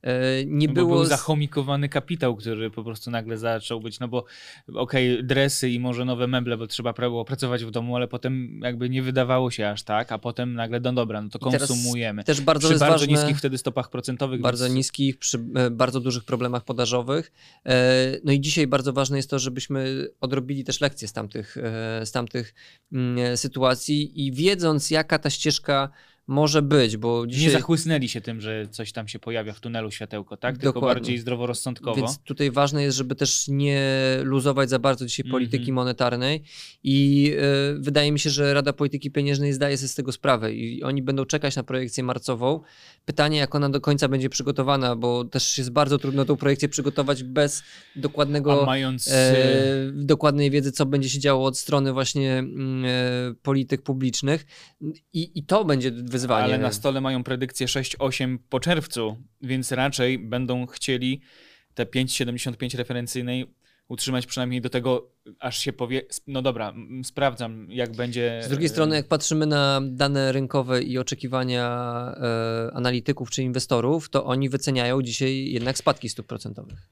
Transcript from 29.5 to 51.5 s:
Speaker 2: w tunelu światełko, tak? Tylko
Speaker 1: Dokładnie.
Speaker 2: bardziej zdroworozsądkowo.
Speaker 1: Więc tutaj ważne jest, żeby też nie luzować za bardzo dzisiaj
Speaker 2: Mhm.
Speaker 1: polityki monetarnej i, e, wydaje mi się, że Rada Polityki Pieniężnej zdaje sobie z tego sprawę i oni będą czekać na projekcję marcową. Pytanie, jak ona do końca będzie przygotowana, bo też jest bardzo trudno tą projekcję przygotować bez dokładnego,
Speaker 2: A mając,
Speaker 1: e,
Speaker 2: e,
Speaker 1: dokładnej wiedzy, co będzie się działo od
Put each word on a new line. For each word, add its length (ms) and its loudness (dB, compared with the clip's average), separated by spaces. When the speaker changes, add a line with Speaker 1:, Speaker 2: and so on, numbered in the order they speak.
Speaker 2:
w 60 -16
tunelu 320 -6
światełko, 460 -10
tak? 200 -2
Tylko 160 2
Speaker 1:
Dokładnie. 220 2
Speaker 2:
bardziej 220 -2
zdroworozsądkowo. 760 -4
Speaker 1:
Więc 280 -2
tutaj 280 -2
ważne 320 2
jest, 140 0
żeby 180 -2
też 320 0
nie 340 2
luzować 460 2
za 100 2
bardzo 260 2
dzisiaj 180 -4
Speaker 2:
Mhm. 80 -4
Speaker 1:
polityki 420 0
monetarnej 720 0
i, 540 6
e, 420 2
wydaje 320 2
mi 80 2
się, 100 0
że 240 2
Rada 200 2
Polityki 380 -2
Pieniężnej 420 2
zdaje 240 0
sobie 100 -4
z 80 -6
tego 160 -4
sprawę 420 0
i 300 -6
oni 200 -2
będą 220 0
czekać 300 0
na 80 -4
projekcję 400 -4
marcową. 580 -2
Pytanie, 320 2
jak 180 0
ona 140 2
do 120 0
końca 260 2
będzie 220 0
przygotowana, 640 0
bo 300 0
też 320 -2
jest 140 -4
bardzo 260 2
trudno 280 0
tą 120 2
projekcję 320 2
przygotować 540 0
bez 400 0
dokładnego, 680 2
Speaker 2:
A 20 4
mając, 420 0
Speaker 1:
e, 40 0
Speaker 2:
e, 840 6
Speaker 1:
dokładnej 580 4
wiedzy, 200 2
co 140 2
będzie 240 2
się 100 -2
działo 260 4
od 120 0